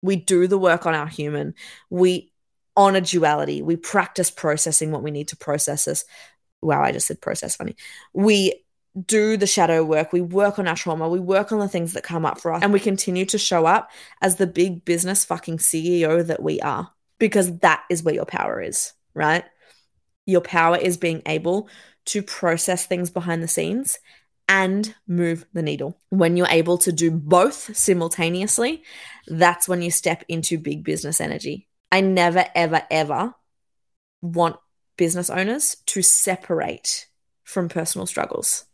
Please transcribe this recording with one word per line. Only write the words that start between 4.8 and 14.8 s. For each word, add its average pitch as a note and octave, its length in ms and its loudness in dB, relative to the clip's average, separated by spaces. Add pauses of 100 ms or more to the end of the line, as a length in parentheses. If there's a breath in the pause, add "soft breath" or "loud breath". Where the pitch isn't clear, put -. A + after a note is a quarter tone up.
what C#3 120 -4
we D3+ 80 -6
need D3 180 -8
to - 80 -14
process. D3 480 -4
This, D3+ 200 -4 (560 loud breath)
wow, D3 200 0
I D3 100 2
just - 160 -4
said - 140 -8
process, - 340 -6
funny. - 200 -10 (380 loud breath)
We G3 500 2 (440)
do G#3+ 300 2
the G3 100 0
shadow E3 360 4
work. D#3 300 0
We F3+ 80 2
work G3 380 0
on F#3+ 80 0
our E3 80 0
trauma. D#3+ 340 -4
We F3+ 100 0
work F#3+ 320 0
on A3 60 -2
the G3+ 100 0
things E3+ 260 -4
that - 100 -8
come E3 240 -4
up - 120 -4
for E3 140 -4
us. E3+ 80 -2
And G3+ 100 2
we G3+ 80 4
continue F#3+ 460 -2
to G#3 140 -2
show E3+ 260 2
up F#3 240 2 (320 loud breath)
as F#3 140 2
the F#3+ 100 2
big F3 400 -2